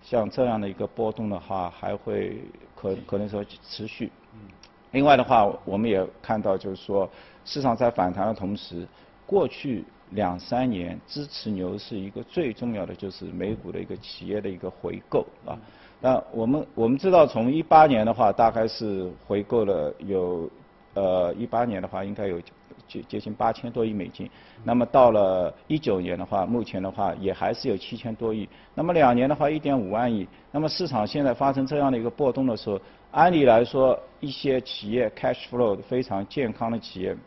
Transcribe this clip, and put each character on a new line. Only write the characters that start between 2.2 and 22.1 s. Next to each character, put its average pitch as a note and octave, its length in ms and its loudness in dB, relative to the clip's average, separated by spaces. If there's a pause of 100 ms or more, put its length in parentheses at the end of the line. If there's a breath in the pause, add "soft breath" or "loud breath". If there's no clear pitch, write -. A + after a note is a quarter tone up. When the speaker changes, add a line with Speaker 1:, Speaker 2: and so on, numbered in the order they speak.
Speaker 1:
可-， F#2+ 220 -4 (100)
可 - 100 -4
能 G#2 120 -4
说 G2+ 160 -6 (180)
持 - 240 -12
续。 A2 240 -8 (240)
Speaker 2:
嗯。 A2 60 -20 (500)
Speaker 1:
另 C3+ 140 2
外 D3 120 10
的 B2 60 6
话， A#2 260 6 (160)
我 F#2 120 -4
们 A2 120 0
也 F#2+ 160 2 (160)
看 A2 220 -2
到 F#2+ 160 0
就 G2+ 120 -8
是 F#2+ 40 -6
说， G2 340 -2 (360 loud breath)
市 - 180 -8
场 B2 140 2
在 A#2+ 120 2
反 F2+ 240 0
弹 F#2+ 140 -2
的 A2 80 -2
同 G2+ 220 -6
时， F2 280 -10 (400 soft breath)
过 F#3+ 220 2
去 A#2+ 380 -6 (260)
两 F#2 260 0
三 B2 320 -2
年 F2 380 -4
支 D3 180 -10
持 - 240 -10
牛 F#2+ 300 -4
市 A2+ 180 -12
一 G2 140 -8
个 A2+ 140 -12
最 D#3 280 -4
重 A#2+ 220 -6
要 G2 100 -4
的 F#2 80 -10
就 G2 160 -10
是 F#2 180 -12
美 F2+ 280 -4
股 E2+ 160 -12
的 F2 100 -8
一 F#2 40 -6
个 F#2+ 140 -10
企 - 280 -16
业 G2+ 140 -4
的 G2+ 100 -6
一 F2+ 60 -10
个 F#2 120 -10
回 F#2 400 -10
购 D3 120 0 (260)
啊。 D2+ 80 -8
Speaker 2:
嗯。 - 40 -16 (420 loud breath)
Speaker 1:
那 B2+ 300 2
我 A2+ 160 -2
们， C#3+ 180 0 (120)
我 A2+ 100 2
们 B2+ 100 4
知 F#3+ 140 2
道 E3 160 10
从 A#2 240 0
一 D#3 100 2
八 D#3 240 10
年 A#2 220 4
的 A2+ 80 2
话， A2 160 4
大 A2+ 220 4
概 A2+ 160 2
是 F#2+ 420 -4 (160)
回 G#2 160 0
购 A2 220 2
了 E2+ 340 0
有， F2+ 500 -2 (460)
呃， F#2 400 2
一 A#2 100 -6
八 A#2 200 0
年 G2+ 180 -4
的 F#2+ 60 -8
话 G2 160 -6
应 G2+ 100 -8